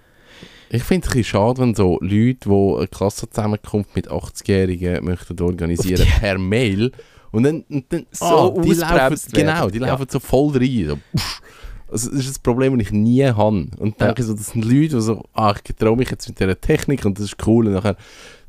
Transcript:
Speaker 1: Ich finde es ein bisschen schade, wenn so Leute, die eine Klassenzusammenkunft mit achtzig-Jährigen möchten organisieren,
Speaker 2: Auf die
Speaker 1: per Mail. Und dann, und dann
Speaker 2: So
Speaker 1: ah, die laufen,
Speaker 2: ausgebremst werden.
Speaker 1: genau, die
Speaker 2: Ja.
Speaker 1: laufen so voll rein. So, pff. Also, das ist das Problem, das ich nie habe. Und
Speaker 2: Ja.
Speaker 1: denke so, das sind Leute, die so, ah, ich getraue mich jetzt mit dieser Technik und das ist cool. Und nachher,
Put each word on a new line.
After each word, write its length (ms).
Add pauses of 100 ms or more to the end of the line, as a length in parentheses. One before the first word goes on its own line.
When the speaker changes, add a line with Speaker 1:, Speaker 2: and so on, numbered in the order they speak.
(720)
Speaker 1:
Ich 140
finde 220
es 60
ein 60
bisschen 200
schade, 240
wenn 120
so 260
Leute, 480
die 300
eine 80
Klassenzusammenkunft 1120
mit 140
achtzig-Jährigen 960
möchten 360
organisieren, 600
Speaker 2:
Auf 120
die 60
Speaker 1:
per 180
Mail. 540 (400)
Und 120
dann, 240
und 240
dann 200
Speaker 2:
So 140
Speaker 1:
ah, 240 (100)
die 140
laufen, 100
Speaker 2:
ausgebremst 520
werden. 120
Speaker 1:
genau, 220
die 80
Speaker 2:
Ja. 100
Speaker 1:
laufen 200
so 120
voll 360
rein. 320
So, 80 (220)
pff. 220 (500)
Also, 200
das 100
ist 80
das 100
Problem, 400
das 80
ich 60
nie 320
habe. 420 (120)
Und 220
Speaker 2:
Ja. 60
Speaker 1:
denke 160
so, 120
das 160
sind 140
Leute, 320
die 40
so, 240 (100)
ah, 220
ich 80
getraue 320
mich 140
jetzt 180
mit 100
dieser 220
Technik 440
und 140
das 80
ist 200
cool. 200
Und 80
nachher, 220 (520)